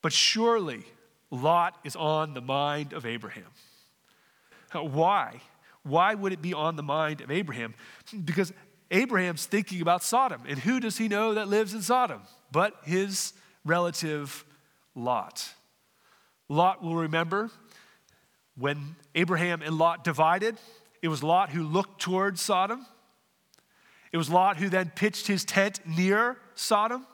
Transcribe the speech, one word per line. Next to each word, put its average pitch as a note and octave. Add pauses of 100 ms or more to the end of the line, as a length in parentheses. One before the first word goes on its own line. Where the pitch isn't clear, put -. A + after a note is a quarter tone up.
But D#3
surely A3 (460)
Lot E3+
is C#3+
on D#3
the B2+
mind C#3+
of C#3
Abraham. A2 (1200)
Uh, C#3+
why? D3+ (400)
Why E3+
would G3
it F3
be E3+
on D#3
the D3
mind D3+
of B2+
Abraham? B2+ (500)
Because F3 (380)
Abraham's F#3
thinking F#3+
about E3+
Sodom. A3+
And C#3
who A3+
does A3+
he A3+
know G#3+
that G#3
lives G3+
in A3
Sodom G3 (280)
but F3 (100)
his F#3+ (300)
relative D#3 (500)
Lot? A#2+ (960)
Lot F3
will E3
remember E3 (1040)
when C#3+ (180)
Abraham E3+
and D#3
Lot E3+
divided, F3 (420)
it E3+
was D3
Lot F3
who D#3
looked E3
toward F#3
Sodom. G#3 (1300)
It E3+
was D#3+
Lot F#3
who F#3+
then F#3
pitched -
his G3
tent G3
near G3 (180)
Sodom. A3+